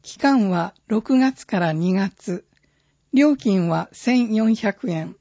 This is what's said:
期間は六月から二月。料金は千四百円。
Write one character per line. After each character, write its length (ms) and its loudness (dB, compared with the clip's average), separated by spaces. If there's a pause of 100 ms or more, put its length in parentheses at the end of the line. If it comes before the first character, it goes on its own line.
期 160 -20
間 320 2
は 240 -2 (140)
六 280 0
月 300 0
か 140 -2
ら 120 0
二 220 -2
月。 500 -6 (680)
料 240 4
金 320 0
は 240 -2
千 420 0
四 220 2
百 340 -4
円。 300 -6